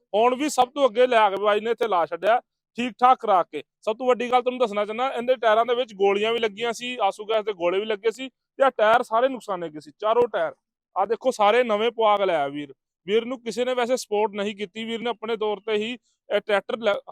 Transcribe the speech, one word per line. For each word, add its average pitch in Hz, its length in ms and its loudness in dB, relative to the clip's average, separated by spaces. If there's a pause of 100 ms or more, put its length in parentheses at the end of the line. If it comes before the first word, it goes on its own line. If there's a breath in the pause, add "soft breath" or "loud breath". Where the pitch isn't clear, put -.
(140)
ਹੁਣ 247 220 4
ਵੀ 285 120 -2
ਸਭ 254 200 2
ਤੋਂ 277 200 2
ਅੱਗੇ 240 180 2
ਲਿਆ 220 240 4
ਕੇ 196 60 -4
ਬਾਈ 208 240 0
ਨੇ 226 100 -4
ਇੱਥੇ 233 180 -2
ਲਾ 175 180 2
ਛੱਡਿਆ 190 340 0 (380)
ਠੀਕ 240 200 -4
ਠਾਕ 247 220 4
ਕਰਾ 190 220 2
ਕੇ। 151 200 -8 (200)
ਸਭ 220 140 -2
ਤੋਂ 254 100 -8
ਵੱਡੀ 247 240 0
ਗੱਲ 247 120 4
ਤੁਹਾਨੂੰ 254 180 -2
ਦੱਸਣਾ 208 240 0
ਚਾਹੁੰਦਾ, 233 260 -4
ਇਹਦੇ 247 260 -2
ਟਾਇਰਾਂ 226 300 2
ਦੇ 247 80 0
ਵਿੱਚ 233 200 -4
ਗੋਲੀਆਂ 202 380 0
ਵੀ 240 60 -2
ਲੱਗੀਆਂ 226 340 -4
ਸੀ, 247 300 -10
ਆਸੂ 196 220 -2
ਗੈਸ 214 200 -2
ਦੇ 214 80 -4
ਗੋਲੇ 175 260 -2
ਵੀ 214 60 -2
ਲੱਗੇ 220 260 -2
ਸੀ, 262 180 -8
ਤੇ - 360 -4
ਆਹ 269 60 4
ਟਾਇਰ 226 320 4
ਸਾਰੇ 233 260 0
ਨੁਕਸਾਨੇ 190 400 -8
ਗਏ 151 120 -16
ਸੀ, 147 180 -20
ਚਾਰੋਂ 233 300 2
ਟਾਇਰ। 175 240 -4 (440)
ਆਹ 196 100 0
ਦੇਖੋ 226 240 -4
ਸਾਰੇ 214 320 4
ਨਵੇਂ 226 280 0
ਪਵਾ 220 260 2
ਕੇ 196 100 0
ਲਿਆਇਆ 151 220 0
ਵੀਰ। 143 260 -10 (320)
ਵੀਰ 220 180 0
ਨੂੰ 247 160 -10
ਕਿਸੇ 233 240 -4
ਨੇ 254 100 -2
ਵੈਸੇ 247 220 0
ਸਪੋਰਟ 208 360 -2
ਨਹੀਂ 202 240 -6
ਕੀਤੀ, 208 280 -10
ਵੀਰ 226 160 -6
ਨੇ 240 100 -4
ਆਪਣੇ 226 260 -6
ਤੌਰ 208 240 -4
ਤੇ 220 120 -6
ਹੀ 214 200 -2
ਇਹ - 480 -6
ਟਰੈਕਟਰ 214 360 -2
ਲੈ, 202 180 0 (180)